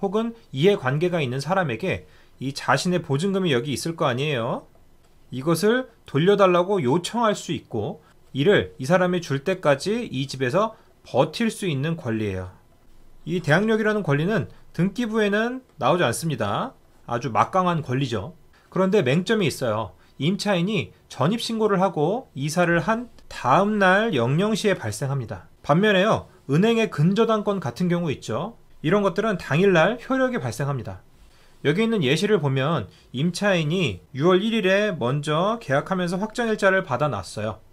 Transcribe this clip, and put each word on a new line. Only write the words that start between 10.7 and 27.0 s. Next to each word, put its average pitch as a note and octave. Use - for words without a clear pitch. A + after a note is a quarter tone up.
버틸 E3
수 G#3+
있는 D#3
권리예요. G#2+
이 E3+
대항력이라는 G#3+
권리는 D#3
등기부에는 A3
나오지 D#3+
않습니다. B2+
아주 A#2+
막강한 F3+
권리죠. B2
그런데 F#3+
맹점이 F3+
있어요. A2+
임차인이 F#3
전입신고를 G#3+
하고 F#3+
이사를 E3+
한 A3+
다음 G3
날 G3
영영 D3
시에 G3
발생합니다. B2
반면에요, F#3
은행의 A3
근저당권 G3+